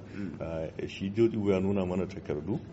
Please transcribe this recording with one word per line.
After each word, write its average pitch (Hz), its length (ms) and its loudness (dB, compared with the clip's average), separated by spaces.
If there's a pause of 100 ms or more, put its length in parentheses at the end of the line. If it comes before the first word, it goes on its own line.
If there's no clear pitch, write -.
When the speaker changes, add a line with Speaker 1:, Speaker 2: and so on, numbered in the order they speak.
(160)
Speaker 1:
Mm. 90 260 -6
Speaker 2:
ah, 80 460 -4
shi - 220 -4
George 113 260 6
Ubu 101 160 2
ya 92 80 6
nuna 98 260 2
mana 90 200 0
takardu, 85 540 -4 (140)